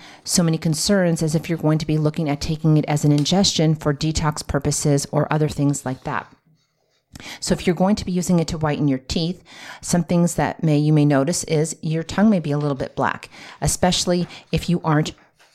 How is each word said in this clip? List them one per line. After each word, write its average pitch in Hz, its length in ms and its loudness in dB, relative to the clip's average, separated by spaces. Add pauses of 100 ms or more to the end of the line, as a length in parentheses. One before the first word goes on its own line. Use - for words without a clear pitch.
(260)
so - 180 2
many 160 140 0
concerns 170 680 0
as 160 120 0
if 156 120 -2
you're 165 100 -2
going 156 200 2
to 151 100 -6
be 156 100 0
looking 151 320 -2
at 143 120 -4
taking 156 360 2
it 147 80 2
as 151 200 0
an 147 80 4
ingestion 160 600 2
for 151 200 -2
detox 156 520 -4
purposes 147 680 0
or 147 200 -2
other 151 160 0
things 143 380 -2
like 131 180 -8
that. - 300 -8 (1040)
So - 140 -4
if - 120 -4
you're 180 100 2
going 190 220 2
to - 80 -8
be 196 60 -4
using 180 280 2
it 160 100 0
to 170 80 -6
whiten 151 300 0
your 131 120 0
teeth, 175 440 -4 (380)
some 175 220 0
things 175 320 2
that 143 280 -2
may, 151 140 4
you 151 160 4
may 147 120 6
notice 147 400 2
is 160 360 0
your 160 220 -4
tongue 202 260 2
may 190 100 2
be 151 120 -4
a 143 60 0
little 147 180 -2
bit 139 200 -8
black, - 340 -2 (320)
especially 175 680 0 (240)
if 160 180 -2
you 170 140 0
aren't 151 300 0 (420)